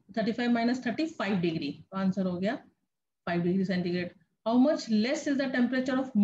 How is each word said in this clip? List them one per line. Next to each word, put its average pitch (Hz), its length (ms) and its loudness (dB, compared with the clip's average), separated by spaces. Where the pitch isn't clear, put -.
थर्टी 220 160 0
फ़ाइव 240 180 0
माइनस 240 360 0
थर्टी, 269 200 -2
फ़ाइव 208 340 -2
डिग्री। 160 300 -2
तो 190 60 -8
आंसर 190 300 0
हो 175 120 -4
गया 208 180 -2
फ़ाइव 170 160 0
डिग्री 180 220 2
सेंटीग्रेड। 180 480 -2
How 233 200 2
much 302 240 0
less 269 260 -2
is 277 120 0
the 254 160 -2
temperature 262 460 2
of - 220 -6